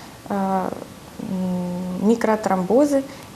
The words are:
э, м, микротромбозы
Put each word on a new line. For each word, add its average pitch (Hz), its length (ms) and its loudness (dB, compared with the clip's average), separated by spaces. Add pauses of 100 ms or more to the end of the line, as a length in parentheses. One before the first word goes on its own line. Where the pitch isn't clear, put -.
(300)
э, 190 400 0 (520)
м, 180 880 -2
микротромбозы 220 960 4 (320)